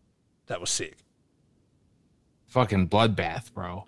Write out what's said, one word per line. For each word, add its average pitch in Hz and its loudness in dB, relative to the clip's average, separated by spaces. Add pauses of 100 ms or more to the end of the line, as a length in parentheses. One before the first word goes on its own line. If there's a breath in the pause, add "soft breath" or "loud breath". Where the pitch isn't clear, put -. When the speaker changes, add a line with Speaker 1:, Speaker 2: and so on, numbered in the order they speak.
(460)
Speaker 1:
That 90 -8
was 87 -4
sick. - -4 (1500)
Speaker 2:
Fucking 101 2
bloodbath, 104 2
bro. 90 -10